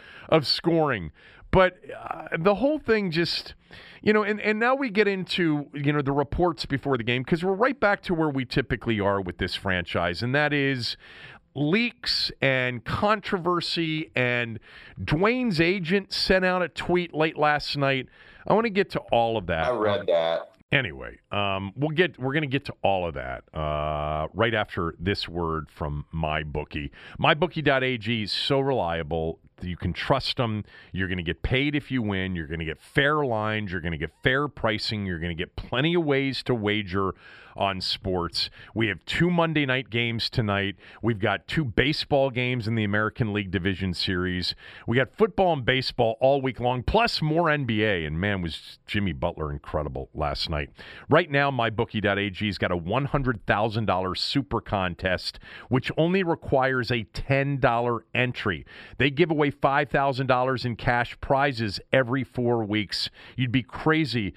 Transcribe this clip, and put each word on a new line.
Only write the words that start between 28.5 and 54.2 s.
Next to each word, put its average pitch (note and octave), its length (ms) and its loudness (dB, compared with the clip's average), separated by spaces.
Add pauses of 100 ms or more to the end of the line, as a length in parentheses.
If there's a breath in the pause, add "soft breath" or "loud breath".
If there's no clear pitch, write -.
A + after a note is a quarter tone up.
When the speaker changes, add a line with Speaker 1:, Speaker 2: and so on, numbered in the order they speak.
Speaker 1:
reliable. E2 800 -2 (220)
You F2+ 160 -6
can F2 160 -2
trust - 420 -2
them. A2 300 -2 (260 loud breath)
You're F#2 160 -2
gonna F2+ 160 -2
get E2 180 -4
paid C#3 320 0
if C#3+ 160 -4
you C3 120 -2
win. F#2+ 340 -2
You're D#2+ 120 -6
gonna E2 180 -6
get D#2 160 -6
fair D3 420 0
lines. G#2+ 480 -2
You're F#2 80 -4
gonna E2 180 -2
get D#2 140 -6 (100)
fair C#3 280 2
pricing. G#2+ 560 -4
You're F2 140 -4
gonna E2+ 140 -4
get E2+ 220 -8
plenty C#3+ 380 -2
of F3 100 2
ways C3+ 400 0
to B2+ 100 0
wager G2+ 600 0 (440 loud breath)
on G2 220 0
sports. - 720 -4 (240 loud breath)
We A2 160 0
have F2+ 160 -6
two E3+ 240 2
Monday D#3+ 360 2
night C3 240 -2
games A#2 400 -2
tonight. G2+ 460 0 (260 loud breath)
We've A2 180 0
got G2 280 0
two D#3+ 160 0
baseball C3+ 640 2
games B2 380 -2
in A2+ 80 0
the G#2+ 80 2
American G#2 480 0
League G2+ 180 -2
Division F#2 440 0
Series. F2+ 640 -2 (300 loud breath)
We A#2 120 2
got C3 180 0
football F#3+ 380 2
and C3+ 100 -4
baseball A#2+ 560 0
all C3+ 220 4
week C3 180 -4
long, B2 240 0
plus A3 380 2
more D#3+ 280 2
N D3 140 0
B A2 220 2
A. F2+ 200 2
And D2+ 140 -2
man, G2 220 0
was - 440 -8
Jimmy G2 280 -2
Butler D2+ 400 -4
incredible C#2+ 600 -4
last D2+ 360 -4
night. D2 200 -4 (380 loud breath)
Right D#3 240 2
now, C#3+ 180 2
My A#2 200 0
bookie A2 320 -2
dot G2 180 2
A G2+ 100 0
G's G2 280 -2
got F#2+ 140 0
a F2+ 60 2
one G2+ 280 -2
hundred C3 400 0
thousand A2 400 2
dollar F#2 300 0
super - 440 -2